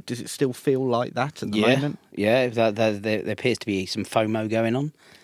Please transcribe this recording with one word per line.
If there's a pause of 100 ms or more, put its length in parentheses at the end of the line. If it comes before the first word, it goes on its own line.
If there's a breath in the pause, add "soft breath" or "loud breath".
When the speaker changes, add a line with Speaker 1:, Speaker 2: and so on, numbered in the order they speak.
Speaker 1:
does
it
still
feel
like
that
at
the
Speaker 2:
Yeah.
Speaker 1:
moment? (180)
Speaker 2:
Yeah,
that,
that,
there,
there
appears
to
be
some
fomo
going
on. (320 soft breath)